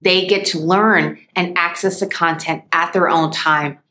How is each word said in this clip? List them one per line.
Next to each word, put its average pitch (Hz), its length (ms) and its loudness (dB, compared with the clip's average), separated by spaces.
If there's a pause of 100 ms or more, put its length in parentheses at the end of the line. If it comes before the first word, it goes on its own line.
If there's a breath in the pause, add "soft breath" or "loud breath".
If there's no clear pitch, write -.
they 185 240 2
get 196 200 0
to 170 140 -4
learn 175 600 2 (160 loud breath)
and 180 220 -2
access 175 420 0
the 190 80 -2
content 165 640 -2
at 170 220 0
their 185 160 2
own 160 220 2
time, 151 480 0 (120)